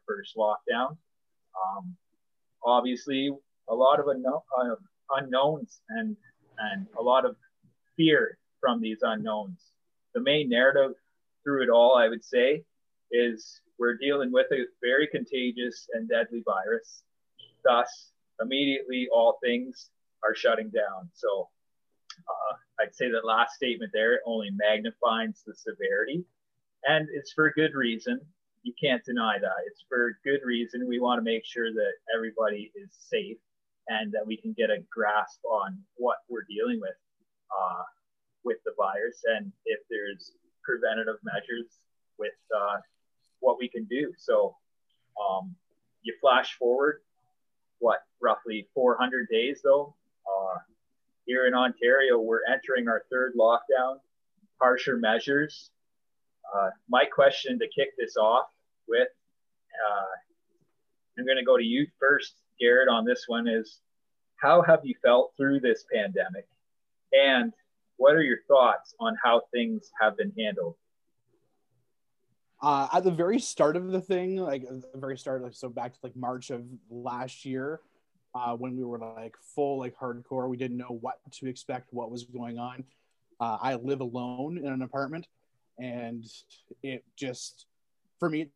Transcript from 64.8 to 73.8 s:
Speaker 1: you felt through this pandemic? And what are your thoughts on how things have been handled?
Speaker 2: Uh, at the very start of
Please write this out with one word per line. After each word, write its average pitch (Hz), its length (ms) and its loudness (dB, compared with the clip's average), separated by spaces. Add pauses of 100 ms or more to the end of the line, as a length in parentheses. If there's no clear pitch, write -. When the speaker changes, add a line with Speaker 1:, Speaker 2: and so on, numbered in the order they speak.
Speaker 1:
you 127 180 -4
felt 123 320 4
through 139 240 2
this 120 320 0
pandemic? 95 560 -2 (640)
And 131 420 4 (440)
what 139 180 8
are 160 80 4
your 123 240 0
thoughts 123 520 6
on 110 220 -2
how 117 200 6 (100)
things 113 480 -4
have 110 180 2
been 101 200 -2
handled? 98 380 -6 (1900)
Speaker 2:
Uh, 139 320 2
at 180 100 2
the 185 80 2
very 175 280 0
start 156 360 2
of 180 160 -6